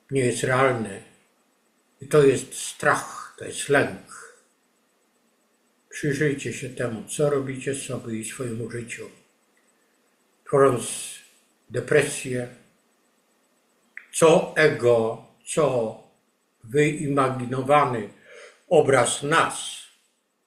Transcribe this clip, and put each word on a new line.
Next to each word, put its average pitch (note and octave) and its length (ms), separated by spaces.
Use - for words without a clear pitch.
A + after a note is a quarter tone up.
nie G2 160
jest F2 180
realny. B2 580
I B2+ 80
to D3+ 160
jest - 300
strach, - 840
to - 60
jest - 240
lęk. A#2+ 560
Przyjrzyjcie C#3 640
się B2+ 160
temu, A#2 400
co D3 220
robicie C3+ 440
sobie A#2+ 400
i A2 100
swojemu A#2 460
życiu, A2+ 400
tworząc C3+ 680
depresję, B2 800
co E3+ 440
ego, A#2 720
co B2+ 560
wyimaginowany C3 1400
obraz C3+ 540
nas C#3+ 600